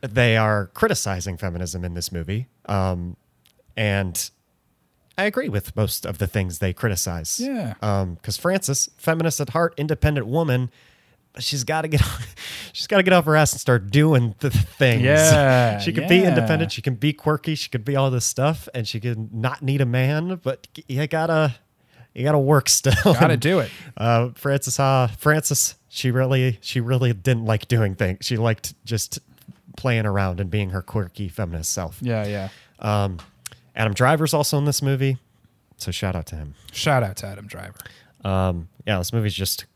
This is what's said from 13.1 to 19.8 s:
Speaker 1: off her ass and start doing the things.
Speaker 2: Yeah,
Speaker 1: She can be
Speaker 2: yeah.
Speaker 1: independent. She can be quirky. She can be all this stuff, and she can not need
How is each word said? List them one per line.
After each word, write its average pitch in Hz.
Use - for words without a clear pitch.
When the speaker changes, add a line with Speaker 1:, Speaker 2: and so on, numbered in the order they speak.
Speaker 1:
off 175
her 156
ass 151
and -
start 107
doing 135
the 143
things. 123
Speaker 2:
Yeah, 135
Speaker 1:
She 101
can 147
be 185
Speaker 2:
yeah. 185
Speaker 1:
independent. 160
She -
can 135
be 147
quirky. 151
She -
can 117
be 139
all 135
this 127
stuff, 151
and 117
she 110
can 110
not 123
need 139